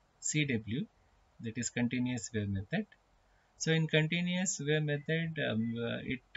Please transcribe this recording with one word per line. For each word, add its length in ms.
C 260
W, 420
that 160
is 120
continuous 640
wave 160
method. 380
So 120
in 160
continuous 720
wave 240
method, 540
um, 300
uh, 260
it, 180